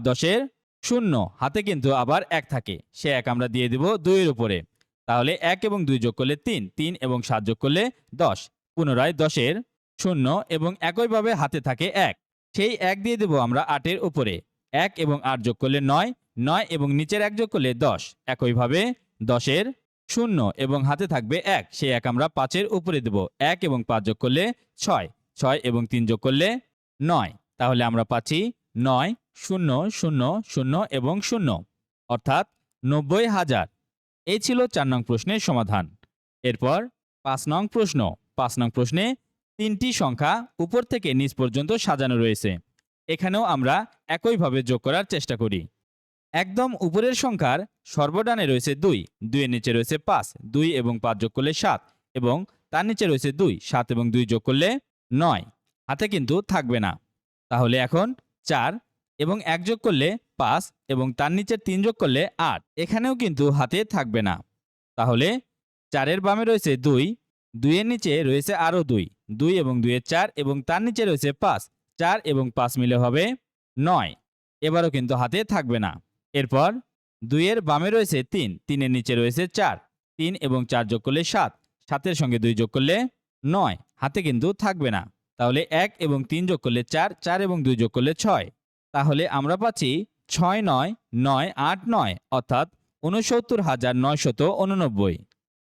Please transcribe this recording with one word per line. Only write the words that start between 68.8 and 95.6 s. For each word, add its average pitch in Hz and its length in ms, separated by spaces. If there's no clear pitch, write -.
দুই, 117 200
দুই 135 280
এবং 131 220
দুইয়ের 120 300
চার 175 160
এবং 139 260
তার 170 200
নিচে 233 220
রয়েছে 147 260
পাঁচ, 151 220
চার 170 260
এবং 135 200
পাঁচ 123 240
মিলে 123 180
হবে 123 280
নয়। 139 360
এবারও 165 280
কিন্তু 131 260
হাতে 123 280
থাকবে 139 340
না। 98 140
এরপর 139 360
দুইয়ের 160 400
বামে 156 280
রয়েছে 208 340
তিন, 139 240
তিনের 139 260
নিচে 127 240
রয়েছে 120 340
চার, 165 280
তিন 160 220
এবং 131 260
চার 120 200
যোগ 110 160
করলে 143 220
সাত, 175 260
সাতের 156 260
সঙ্গে 127 240
দুই 113 160
যোগ 110 160
করলে 139 260
নয়, 147 320
হাতে 135 260
কিন্তু 135 300
থাকবে 190 380
না। 98 120
তাহলে 123 220
এক 180 200
এবং 143 240
তিন 156 220
যোগ 180 140
করলে 123 240
চার, 160 240
চার 175 200
এবং 185 200
দুই 131 140
যোগ 110 160
করলে 131 220
ছয়। 160 320
তাহলে 147 340
আমরা 143 280
পাচ্ছি 214 340
ছয় 180 340
নয় 156 280
নয় 139 220
আট 185 200
নয়, 160 260
অর্থাৎ 131 360
ঊনসত্তর 226 600
হাজার 127 340
নয়শত 135 440
ঊননব্বই। 139 580